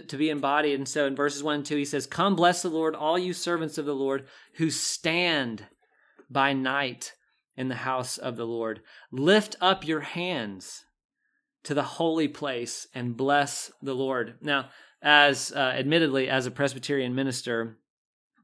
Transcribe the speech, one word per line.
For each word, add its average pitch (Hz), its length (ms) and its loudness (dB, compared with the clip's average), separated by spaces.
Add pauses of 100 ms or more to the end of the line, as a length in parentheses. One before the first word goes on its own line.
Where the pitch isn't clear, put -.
to 139 100 -8
be 156 120 2
embodied. 143 460 2
And 135 120 -4
so 147 180 0
in 135 100 -2
verses 143 280 0
one 151 120 0
and 143 100 -4
two, 147 120 -2
he 143 80 0
says, 139 200 -4
"Come 190 300 2
bless 175 280 4
the 185 60 -2
Lord, 160 260 0
all 156 220 0
you 180 140 -2
servants 170 460 -4
of 151 80 -4
the 143 100 -2
Lord 135 300 -2 (300)
who 165 140 0
stand 147 1000 -2 (600)
by 139 220 2
night 131 640 -2 (420)
in 131 140 -4
the 123 60 -4
house 127 420 -4
of 123 180 -6
the 117 120 -6
Lord. 113 340 -4 (280)
Lift 185 520 4
up 185 260 2
your 156 140 -2
hands 131 800 -8 (840)
to 147 80 -4
the 139 100 0
holy 160 440 0
place 131 680 -8
and 123 200 -4
bless 135 560 2 (100)
the 135 120 -6
Lord." 127 480 -2
Now, 143 280 -2 (340)
as, 143 520 6
uh, 143 40 0
admittedly, 135 680 2
as 131 180 0
a 123 40 -4
Presbyterian 131 640 -2
minister, 123 640 -2 (680)